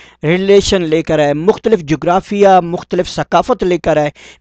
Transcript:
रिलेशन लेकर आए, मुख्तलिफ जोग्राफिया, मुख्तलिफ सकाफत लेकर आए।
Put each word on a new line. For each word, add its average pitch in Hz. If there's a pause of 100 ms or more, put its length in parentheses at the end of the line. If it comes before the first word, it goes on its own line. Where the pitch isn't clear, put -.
(240)
रिलेशन 190
लेकर 160
आए, 147
मुख्तलिफ 185
जोग्राफिया, 180
मुख्तलिफ 175
सकाफत 175
लेकर 175
आए। 147 (280)